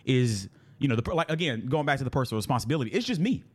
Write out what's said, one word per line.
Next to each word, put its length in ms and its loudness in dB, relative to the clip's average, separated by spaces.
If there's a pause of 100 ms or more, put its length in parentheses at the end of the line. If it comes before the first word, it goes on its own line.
is, 440 2 (300)
you 80 0
know, 80 2
the 80 0
per-, 100 -4
like, 160 0
again, 380 -2
going 180 0
back 140 2
to 60 -4
the 60 -2
personal 280 0
responsibility, 540 -2
it's 120 0
just 160 -2
me. 220 0 (120)